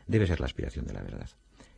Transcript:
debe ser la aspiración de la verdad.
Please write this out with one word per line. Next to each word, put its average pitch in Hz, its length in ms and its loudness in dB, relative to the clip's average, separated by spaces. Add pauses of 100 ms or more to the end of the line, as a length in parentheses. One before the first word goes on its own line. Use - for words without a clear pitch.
debe 104 200 6
ser 82 120 2
la 65 80 0
aspiración - 380 -4
de - 80 -6
la 50 100 -6
verdad. 50 260 -8 (480)